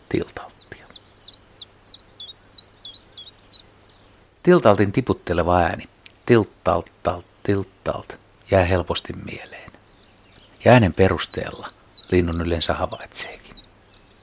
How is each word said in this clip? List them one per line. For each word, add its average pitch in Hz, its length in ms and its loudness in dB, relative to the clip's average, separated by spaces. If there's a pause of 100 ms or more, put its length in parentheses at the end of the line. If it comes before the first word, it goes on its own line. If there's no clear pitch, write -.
tiltalttia. - 760 -8 (3500)
Tiltaltin 107 480 6
tiputteleva 87 680 0
ääni, 87 320 -2 (360)
tilttalt, 92 680 2 (120)
talt, 87 220 -4 (180)
tilttalt, - 760 -6 (340)
jää 95 140 6
helposti - 480 -2
mieleen. - 580 -16 (960)
Ja 107 60 8
äänen 113 260 6
perusteella – - 680 0 (440)
linnun 85 300 2
yleensä 85 320 -2
havaitseekin. - 840 -8 (680)